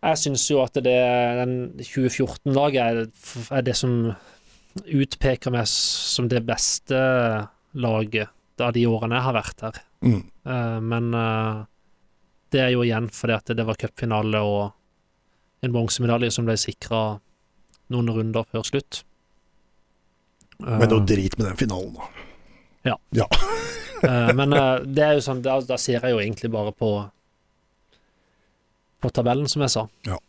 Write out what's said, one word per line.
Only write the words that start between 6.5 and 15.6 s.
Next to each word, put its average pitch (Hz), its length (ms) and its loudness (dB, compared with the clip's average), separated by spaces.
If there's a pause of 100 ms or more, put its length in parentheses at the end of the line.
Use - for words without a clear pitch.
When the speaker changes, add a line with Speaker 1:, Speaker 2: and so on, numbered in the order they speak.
Speaker 1:
laget 110 560 0 (280)
av 120 140 0
de 117 140 4
årene 117 320 0
jeg 127 80 -2
har 127 100 0
vært - 300 -6
her. - 160 -12 (200)
Speaker 2:
Mm. 113 180 4 (240)
Speaker 1:
Eh, 120 360 -4
men, 117 340 -2
eh, 110 500 -2 (880)
det 135 100 2
er 127 80 4
jo 123 160 2
igjen 113 240 0
fordi 117 240 -2
at 107 220 -6
det 113 100 -2
var 110 80 0
cupfinale 107 640 -2
og 101 320 0 (920)